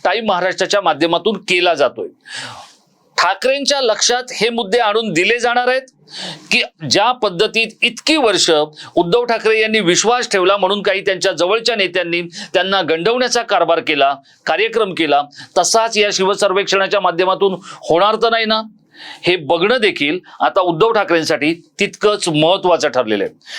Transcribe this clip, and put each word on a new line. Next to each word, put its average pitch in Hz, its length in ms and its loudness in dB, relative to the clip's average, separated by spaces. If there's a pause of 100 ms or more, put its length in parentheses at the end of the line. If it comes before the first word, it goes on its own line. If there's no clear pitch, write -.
टाइम 214 240 0
महाराष्ट्राच्या 180 520 0
माध्यमातून 170 560 0
केला 175 380 0
जातोय. 117 340 -2 (1080)
ठाकरेंच्या 269 640 0
लक्षात 240 420 0 (100)
हे 226 180 0
मुद्दे 233 280 -2
आणून 220 340 0
दिले 196 260 2
जाणार 240 300 0
आहेत 262 140 0 (680)
की 240 120 2 (280)
ज्या 208 220 2
पद्धतीत 214 540 0 (160)
इतकी 240 340 0
वर्ष 208 340 2 (440)
उद्धव 175 300 2
ठाकरे 220 360 0
यांनी 220 200 0
विश्वास 220 500 0
ठेवला 196 260 2
म्हणून 196 260 0
काही 196 180 0
त्यांच्या 190 320 -2
जवळच्या 214 440 0
नेत्यांनी 175 460 -2 (320)
त्यांना 190 280 0
गंडवण्याचा 226 600 0
कारभार 170 440 0
केला, 139 300 2 (300)
कार्यक्रम 208 480 -2
केला, 147 280 2 (360)
तसाच 220 380 0
या 208 160 2
शिवसर्वेक्षणाच्या 190 880 0
माध्यमातून 185 640 0
होणार 196 520 0
तर 226 160 0
नाही 226 140 0
ना, 220 180 0 (600)
हे 180 140 2
बघणं 175 400 0
देखील 180 420 0 (220)
आता 156 200 0
उद्धव 180 320 2
ठाकरेंसाठी 165 800 0 (100)
तितकंच 202 480 -2
महत्त्वाचं 165 600 2
ठरलेलं 107 360 0
आहे. - 80 -8 (260)